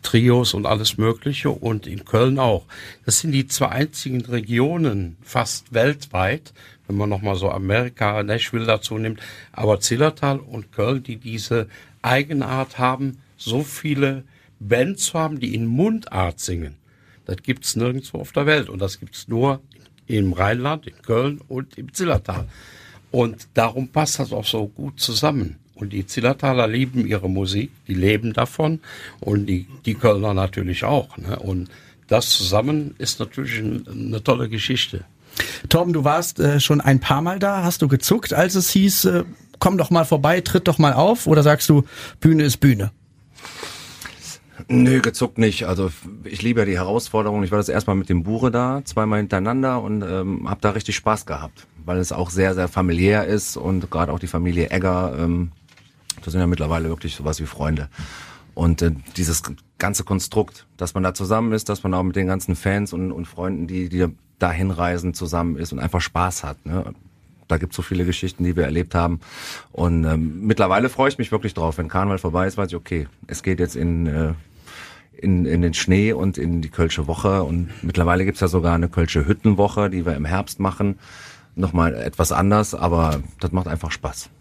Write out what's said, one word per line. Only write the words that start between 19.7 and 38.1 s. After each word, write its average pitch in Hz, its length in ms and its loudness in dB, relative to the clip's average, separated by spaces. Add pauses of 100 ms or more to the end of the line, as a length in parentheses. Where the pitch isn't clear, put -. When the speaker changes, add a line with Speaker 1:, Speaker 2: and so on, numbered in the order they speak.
Speaker 1:
im 101 260 0
Rheinland, 123 520 -2
in - 160 -20
Köln 127 460 0
und - 300 -10
im - 160 -14
Zillertal. 104 560 -2 (640)
Und 117 420 0
darum 113 340 0
passt 151 320 -2
das 117 140 -4
auch 107 120 -4
so 107 220 -2
gut 139 320 -12
zusammen. 117 560 0 (200)
Und 101 180 -10
die 98 120 -4
Zillertaler 127 640 0
lieben 123 400 0
ihre 95 220 0
Musik, 98 420 -2 (160)
die 98 60 -4
leben 107 400 2
davon 156 480 0 (400)
und 101 240 0
die, 95 220 -2 (180)
die 110 100 0
Kölner 104 380 2
natürlich 95 500 -2
auch, 131 340 0
ne? 85 220 -8
Und 92 300 -6 (380)
das 113 220 0
zusammen 127 680 0
ist - 220 -6
natürlich 117 400 -6
ein, 107 300 -6
eine 110 320 -6
tolle 123 280 0
Geschichte. 107 560 -4 (600)
Speaker 2:
Torben, 175 260 4
du 151 100 2
warst, 156 360 0
äh, 143 200 4
schon 147 200 4
ein 135 200 6
paar 143 220 0
Mal 180 180 -2
da. 196 240 0
Hast 175 180 0
du 151 60 2
gezuckt, 139 460 2